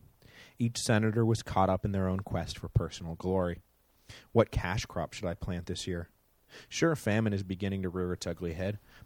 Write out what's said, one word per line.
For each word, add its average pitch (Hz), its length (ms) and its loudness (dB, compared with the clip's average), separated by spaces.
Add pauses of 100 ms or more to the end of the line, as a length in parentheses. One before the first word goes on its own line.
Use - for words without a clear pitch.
(580)
Each 117 200 0
senator 110 480 4
was 113 180 2
caught 95 260 4
up 92 160 2
in 104 60 0
their 95 160 2
own 92 140 0
quest - 360 -6
for - 120 -8
personal 82 460 -2
glory. 90 460 0 (680)
What 113 200 4
cash - 340 0
crop - 280 -4
should - 140 -6
I 85 60 -2
plant 85 340 -6
this - 200 -6
year? 87 220 -4 (600)
Sure, 160 260 2
famine 110 380 2
is 98 100 0
beginning 95 380 -2
to 92 80 -2
rear 90 240 -2
its - 140 -6
ugly 85 260 -4
head, 92 260 -4 (260)